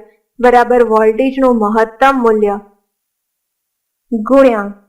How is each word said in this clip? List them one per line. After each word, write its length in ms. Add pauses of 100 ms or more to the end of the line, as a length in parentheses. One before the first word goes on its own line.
(400)
બરાબર 420 (120)
વોલ્ટેજનું 680
મહત્તમ 640
મૂલ્ય 320 (1600)
ગુણ્યા 640 (160)